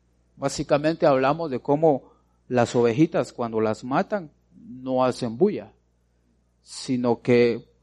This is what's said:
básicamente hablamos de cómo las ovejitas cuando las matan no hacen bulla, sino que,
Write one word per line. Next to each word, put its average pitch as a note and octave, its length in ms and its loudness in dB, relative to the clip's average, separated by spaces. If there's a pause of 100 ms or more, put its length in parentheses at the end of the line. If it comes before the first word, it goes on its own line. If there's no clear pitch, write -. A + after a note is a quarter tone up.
(360)
básicamente D3+ 680 -2
hablamos C#3+ 460 0
de B2 100 -6
cómo D3 520 0 (360)
las B2 260 0
ovejitas B2 560 2
cuando A2+ 300 -4
las A2 240 -2
matan E3 460 -4 (260)
no B2+ 480 -4
hacen A#2+ 320 -2
bulla, C#3+ 340 -2 (920)
sino B2 580 -2
que, A#2+ 500 2 (120)